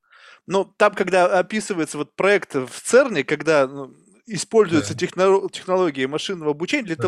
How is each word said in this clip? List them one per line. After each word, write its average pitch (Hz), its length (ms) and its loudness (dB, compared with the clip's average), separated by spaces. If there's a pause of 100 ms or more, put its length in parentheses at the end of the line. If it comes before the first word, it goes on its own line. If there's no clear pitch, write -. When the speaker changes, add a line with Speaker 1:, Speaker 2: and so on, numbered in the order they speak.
(460)
Speaker 1:
Ну, 190 180 0
там, 208 300 0
когда 185 440 2
описывается 180 600 -4
вот 147 180 -8
проект 190 380 0
в 127 280 -6
церне, 226 420 2
когда, 147 440 2
ну, 139 260 -14 (320)
используются 170 680 2
Speaker 2:
Да. 127 120 -8
Speaker 1:
техно-, 190 440 2
технологии 170 560 -2
машинного 151 460 -4
обучения 185 340 -4
для 165 100 -6
Speaker 2:
Да. 120 120 -8